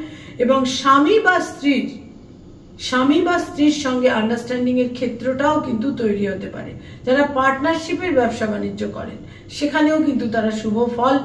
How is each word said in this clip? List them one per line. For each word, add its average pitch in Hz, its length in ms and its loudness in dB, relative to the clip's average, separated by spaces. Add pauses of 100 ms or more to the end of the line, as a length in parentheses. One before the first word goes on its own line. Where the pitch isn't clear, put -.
(380)
এবং 254 260 4
স্বামী 285 560 4
বা 359 200 4
স্ত্রীর, 262 500 0 (880)
স্বামী 269 420 2
বা 349 180 2
স্ত্রীর 294 340 2
সঙ্গে 247 380 0
understanding 247 680 0
এর 247 140 0
ক্ষেত্রটাও 262 680 -2
কিন্তু 262 320 -4
তৈরি 202 340 -2
হতে 190 200 -6
পারে। - 260 -12 (320)
যারা 277 220 4
পার্টনারশিপের 311 840 -2
ব্যবসা 240 340 2
বাণিজ্য 202 420 -6
করেন, - 280 -10 (340)
সেখানেও 311 520 2
কিন্তু 240 260 0
তারা 220 220 0
শুভ 226 460 -2
ফল 269 280 2